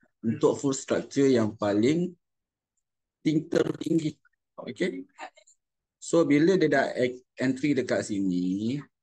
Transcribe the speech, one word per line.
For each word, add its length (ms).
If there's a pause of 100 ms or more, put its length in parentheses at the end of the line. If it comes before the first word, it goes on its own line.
(220)
untuk 380
full 160
structure 500
yang 300
paling 580 (1120)
ting-, 220
tertinggi. 680 (440)
Okey. 480 (920)
So, 240
bila 320
dia 160
dah 240
ek-, 400
entry 400
dekat 320
sini, 720 (240)